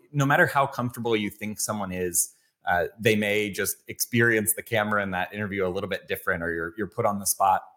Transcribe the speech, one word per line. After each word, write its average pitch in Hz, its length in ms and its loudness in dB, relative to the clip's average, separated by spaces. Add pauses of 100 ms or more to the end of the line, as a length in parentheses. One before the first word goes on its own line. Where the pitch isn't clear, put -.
(120)
no 143 120 0
matter 151 220 4
how 139 200 2
comfortable 120 500 -2
you 104 140 0
think 104 300 -10
someone 104 320 -4
is, 90 380 -2 (360)
uh, 87 180 2 (140)
they 110 180 4
may 104 340 0
just 98 260 -4 (120)
experience 113 680 2
the 101 80 -12
camera 107 400 0
in 98 80 -4
that 90 240 -4
interview 98 320 -2
a - 20 2
little 95 220 -4
bit - 180 -8
different, 92 340 -2
or 85 120 -2
you're, 82 240 -4
you're 104 80 -4
put 107 180 -4
on 104 140 0
the 98 80 -6
spot. 95 360 2 (140)